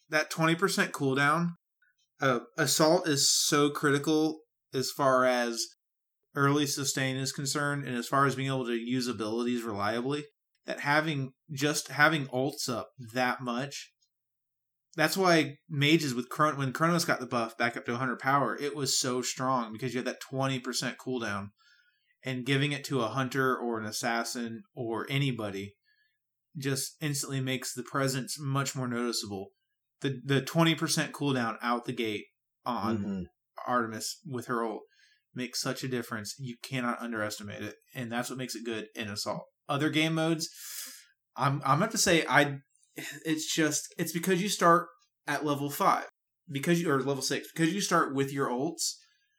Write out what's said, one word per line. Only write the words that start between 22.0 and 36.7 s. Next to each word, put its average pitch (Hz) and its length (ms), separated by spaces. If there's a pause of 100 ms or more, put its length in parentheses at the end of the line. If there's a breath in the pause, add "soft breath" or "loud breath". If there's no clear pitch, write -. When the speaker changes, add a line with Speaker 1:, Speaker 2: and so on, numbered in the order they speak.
Speaker 1:
and 127 220
giving 139 260
it 139 120
to 135 180
a 113 60
hunter 131 500
or 117 220
an 107 60
assassin 117 800 (120)
or 113 340
anybody 107 640 (840)
just 135 420
instantly 139 400
makes 131 340
the 123 100
presence 135 560
much 139 360
more 127 120
noticeable. 113 640 (500)
The, 139 240
the 139 160
twenty 165 340
percent 147 380
cooldown 127 480
out 120 240
the 131 80
gate 110 320 (400)
on 113 320
Speaker 2:
Mm-hmm. 98 240 (440)
Speaker 1:
Artemis 113 540 (100)
with 120 180
her 117 160
ult 107 180 (540)
makes 123 260
such 127 220
a 143 40
difference. 117 520
You 123 240
cannot 123 360